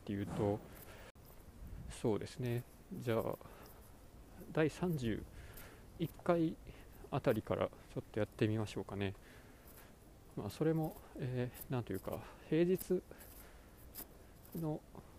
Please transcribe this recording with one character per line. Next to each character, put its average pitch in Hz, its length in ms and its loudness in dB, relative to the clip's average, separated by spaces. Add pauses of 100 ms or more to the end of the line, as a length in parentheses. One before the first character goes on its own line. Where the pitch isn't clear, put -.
て - 60 0
い 101 100 2
う 101 40 0
と、 104 340 4 (1400)
そ 110 140 6
う 101 40 4
で 107 80 -2
す - 120 -8
ね。 123 240 0 (300)
じ 123 200 2
ゃ 110 60 6
あ、 - 160 2 (1160)
第 156 180 6
三 175 280 2
十 113 260 2 (720)
一 165 140 0 (140)
回 170 300 4 (560)
あ 139 100 2
た 135 100 8
り 110 100 4
か - 140 2
ら 98 120 6
ち - 20 -12 (260)
ょ 135 60 0
っ - 100 -6
と - 80 2
や 104 60 6
っ - 20 4
て - 220 4
み 110 80 4
ま 104 100 2
し - 100 -6
ょ 104 40 2
う - 40 -6
か 98 120 -4
ね。 98 160 4 (1200)
ま 113 120 0
あ、 - 20 0
そ 151 160 0
れ 160 80 6
も、 156 200 2 (240)
え 123 320 0 (200)
ー、 - 20 -6
な 127 80 4
ん 113 40 2
と - 100 -2
い - 20 2
う 98 60 -2
か、 - 180 -2 (300)
平 160 160 8
日 180 360 4 (1600)
の 156 220 0 (380)